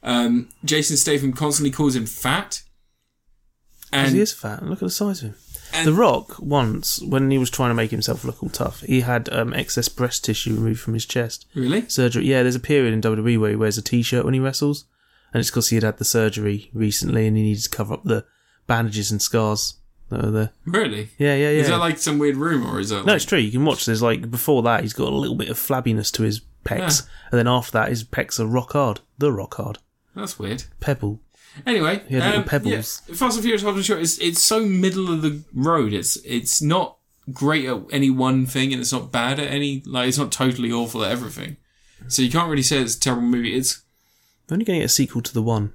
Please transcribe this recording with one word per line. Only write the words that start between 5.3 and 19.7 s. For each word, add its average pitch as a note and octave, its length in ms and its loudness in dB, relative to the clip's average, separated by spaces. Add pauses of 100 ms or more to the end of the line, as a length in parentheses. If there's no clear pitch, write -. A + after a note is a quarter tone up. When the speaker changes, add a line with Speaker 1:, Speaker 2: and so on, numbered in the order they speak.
Speaker 2:
him. G2+ 40 -14 (380)
Speaker 1:
and D#3+ 160 0
Speaker 2:
The D3+ 40 4
Rock, E3 480 2
once, C3 600 0
when C3+ 300 2
he C3+ 80 4
was B2+ 120 0
trying B2 200 0
to A#2 40 2
make A2+ 160 0
himself A#2 340 -2
look B2 180 -8
all - 60 -6
tough, - 340 -6
he C3 200 2
had, A#2+ 300 0
um, A#2+ 220 -2
excess B2+ 340 -2
breast - 360 -2
tissue A2 300 -2
removed A2 260 0
from A2+ 140 -4
his A2+ 120 -4
chest. - 480 -4
Speaker 1:
Really? D#3 340 0
Speaker 2:
Surgery. B2 380 2
Yeah, C3 160 4
there's B2 120 2
a B2+ 60 -4
period C3 320 2
in A2 80 0
W A2 160 2
W A2+ 180 2
E A2+ 40 4
where G#2+ 120 2
he G#2+ 60 0
wears G#2+ 220 0
a G#2 40 -6
t-shirt A#2+ 420 0
when C3 100 2
he C3 60 2
wrestles, C#3+ 440 -2 (480)
and A2+ 80 0
it's - 100 -2
'cause - 200 0
he A#2 60 2
had G#2+ 80 2
had G#2+ 140 -2
the - 60 -4
surgery G#2+ 680 0
recently A2 520 0
and G#2+ 100 4
he G#2+ 60 4
needed G#2+ 220 2
to - 60 -4
cover A2 240 -4
up - 100 -10
the G#2+ 200 0 (440)
bandages G#2+ 420 0
and G2+ 120 -2
scars G#2+ 520 0 (360)